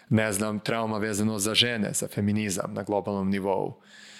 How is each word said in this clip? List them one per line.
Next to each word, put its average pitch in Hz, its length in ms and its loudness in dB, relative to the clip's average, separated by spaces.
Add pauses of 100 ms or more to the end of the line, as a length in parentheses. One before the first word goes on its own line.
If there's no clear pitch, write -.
ne 110 220 4
znam, 107 280 -2
trauma 110 380 -2
vezano 107 420 0
za 107 140 0
žene, 113 400 2
za 104 140 -2
feminizam 104 680 0
na 104 100 -4
globalnom 98 460 0
nivou. 98 440 0 (460)